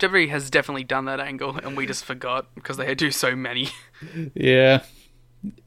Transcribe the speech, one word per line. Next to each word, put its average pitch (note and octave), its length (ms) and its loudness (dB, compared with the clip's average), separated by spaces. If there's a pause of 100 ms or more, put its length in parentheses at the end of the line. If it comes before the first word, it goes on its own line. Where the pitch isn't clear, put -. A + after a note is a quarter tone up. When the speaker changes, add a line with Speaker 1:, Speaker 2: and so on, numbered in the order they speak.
Speaker 1:
W F3+ 180 4
E - 20 0
has C#3 220 -6
definitely C#3 340 0
done C3+ 220 -2
that C3+ 140 -6
angle, C3+ 360 -8
and C#3 200 -8
we C3+ 100 -4
just C3 180 -6
forgot B2+ 500 -8
because - 220 -10
they C3+ 180 -2
do C#3+ 160 0
so C3 240 0
many. B2+ 400 -4
<laughs> - 40 -18 (560)
Speaker 2:
Yeah. C3 500 6 (840)